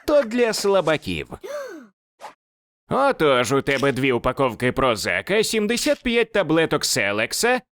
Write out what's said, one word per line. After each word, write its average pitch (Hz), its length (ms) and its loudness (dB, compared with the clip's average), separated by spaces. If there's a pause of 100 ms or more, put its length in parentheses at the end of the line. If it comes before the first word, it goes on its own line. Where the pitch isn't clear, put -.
то 294 160 4
для 226 300 0
слабаків. 156 760 0 (1600)
Отож, 143 640 2
у 135 100 2
тебе 139 300 0
дві 127 200 0
упаковки 123 600 0
Прозака, 110 680 0
сімдесят 220 600 -2
п'ять 233 300 0
таблеток 160 520 0
Селекса 120 760 0 (120)